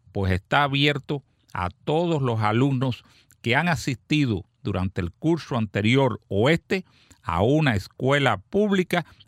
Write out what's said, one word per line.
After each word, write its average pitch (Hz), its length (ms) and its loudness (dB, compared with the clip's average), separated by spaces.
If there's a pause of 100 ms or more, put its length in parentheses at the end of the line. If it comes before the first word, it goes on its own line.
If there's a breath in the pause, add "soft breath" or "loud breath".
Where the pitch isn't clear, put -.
(120)
pues 95 200 -2
está 135 320 0
abierto 139 600 -2 (300)
a 90 160 -4
todos 160 520 -2
los 117 200 -2
alumnos 127 640 0 (380 soft breath)
que 120 140 0
han 165 140 2
asistido 135 760 -2 (160)
durante 95 400 -4
el 87 100 -6
curso 151 460 -2
anterior 110 680 0
o 104 220 2
este 180 360 -2 (380 soft breath)
a 85 180 -2
una 139 340 2
escuela 127 640 0
pública 190 680 -2 (220 loud breath)